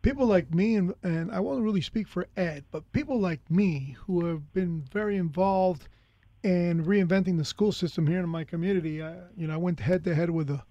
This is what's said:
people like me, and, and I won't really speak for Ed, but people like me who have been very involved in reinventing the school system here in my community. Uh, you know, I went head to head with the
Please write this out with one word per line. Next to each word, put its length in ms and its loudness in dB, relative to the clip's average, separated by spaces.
people 240 4
like 280 4
me, 200 4
and, 280 2
and 300 -2
I 80 -4
won't 220 -2
really 180 0
speak 280 -4
for 180 -6
Ed, 340 -4
but 220 -12
people 280 0
like 200 0
me 460 2
who 200 0
have 260 -6
been 300 -2
very 240 0
involved 720 0
in 420 2
reinventing 540 2
the 60 0
school 280 0
system 340 -2
here 140 2
in 80 -4
my 160 -6
community. 560 -2
Uh, 120 -8
you 100 -4
know, 80 -4
I 40 -4
went 220 -2
head 240 0
to 100 0
head 160 2
with 180 0
the 220 -4